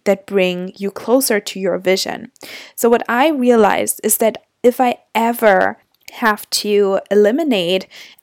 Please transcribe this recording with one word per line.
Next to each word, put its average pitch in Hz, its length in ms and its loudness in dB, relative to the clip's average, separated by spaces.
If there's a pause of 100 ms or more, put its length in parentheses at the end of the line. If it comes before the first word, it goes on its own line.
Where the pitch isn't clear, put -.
that 196 220 0
bring 180 500 -2
you 196 160 -8
closer 233 480 0
to - 200 -10
your 180 180 -2
vision? 185 540 -4 (440)
So 233 140 2
what 233 180 2
I 254 220 2
realized 240 720 2
is 214 140 0
that 226 280 -2 (180)
if 240 180 2
I 247 160 0 (160)
ever 214 640 2 (360)
have 214 380 -2
to 202 480 0 (100)
eliminate 208 760 0 (360)